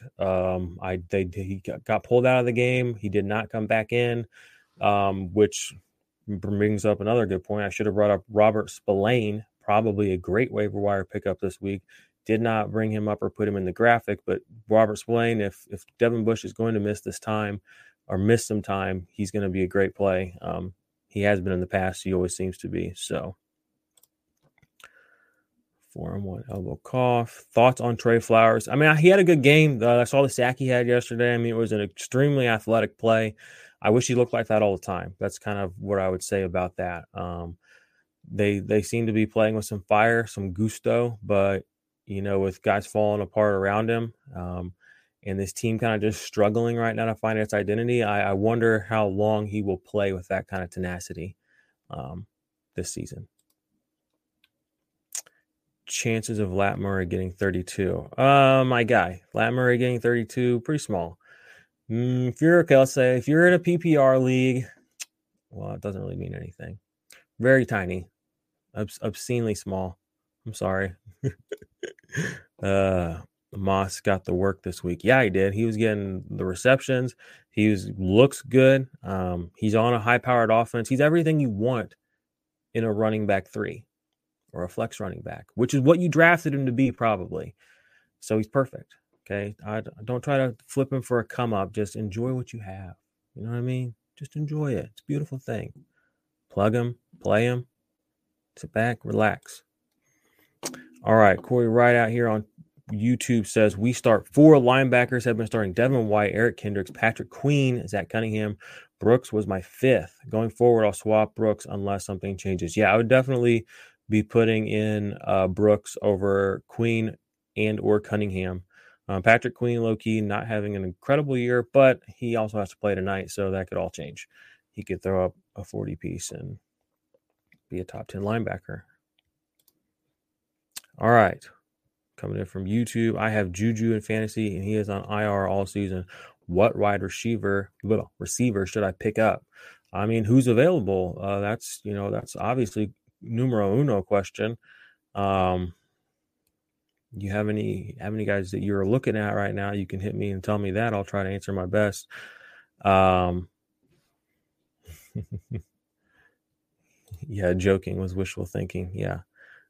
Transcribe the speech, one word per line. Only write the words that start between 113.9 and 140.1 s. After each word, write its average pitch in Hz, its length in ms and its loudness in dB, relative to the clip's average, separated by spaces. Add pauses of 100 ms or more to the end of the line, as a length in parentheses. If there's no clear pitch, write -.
be 107 140 2
putting 113 440 2
in, 104 580 -2
uh, 98 220 2
Brooks 104 540 2
over 98 640 0
Queen 113 480 -2 (400)
and 107 240 -2
or 104 200 2
Cunningham. 92 640 -4 (440)
Um, 95 140 -4
Patrick 117 340 4
Queen, 120 260 -2
low-key, 110 400 0
not 104 260 -4
having 104 280 -4
an 95 80 -6
incredible 139 540 -2
year, 120 340 0
but 135 360 6
he 117 280 -6
also 107 240 -2
has 98 120 -6
to - 60 -20
play 101 180 -2
tonight, 95 360 -4
so 98 200 -4
that 95 180 -4
could 92 80 -6
all 90 140 -4
change. - 360 -16 (440)
He 101 120 -14
could 90 180 -8
throw 95 240 0
up 90 100 -6 (200)
a 98 80 -14
forty 101 320 -8
piece - 360 -10
and - 260 -14 (1120)
be 90 100 -8
a 90 60 -8
top - 220 -14
ten 98 140 -10
linebacker. 104 600 -6 (2250)
All - 120 2
right. 107 340 4 (720)
Coming 101 240 -8
in 98 80 -6
from 95 180 -10
YouTube, 113 520 -2
"I 110 120 -2
have 107 220 -2
Juju 110 420 0
in 107 80 -2
fantasy, 110 540 -4
and 95 80 -6
he 104 100 -4
is 107 160 -2
on 98 160 -6
I 104 200 -2
R 98 220 0
all 98 200 -2
season. 95 400 -6 (400)
What 95 280 2
wide 101 280 0
receiver, 101 680 -4 (120)
little 104 340 -2
receiver 101 480 -2
should 104 180 -4
I 95 100 -2
pick - 260 -4
up?" 110 260 0 (480)
I 98 140 -4
mean, 113 160 0